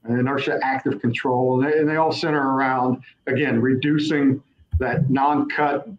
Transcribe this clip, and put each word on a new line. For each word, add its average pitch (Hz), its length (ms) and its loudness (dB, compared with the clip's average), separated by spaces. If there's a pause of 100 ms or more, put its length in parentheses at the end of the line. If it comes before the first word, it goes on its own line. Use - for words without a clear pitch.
inertia 123 540 -2
active - 400 -2
control, 127 600 0
and 147 80 0
they, 151 80 2
and 151 100 2
they 156 60 0
all 160 160 2
center 147 420 0
around, 131 480 0 (240)
again, 120 340 0
reducing 139 840 2 (340)
that 127 320 0
non-cut 139 880 0